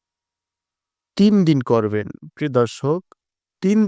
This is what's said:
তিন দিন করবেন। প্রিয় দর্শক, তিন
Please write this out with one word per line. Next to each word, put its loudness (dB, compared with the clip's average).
তিন 4
দিন 2
করবেন। -2
প্রিয় -8
দর্শক, -2
তিন 2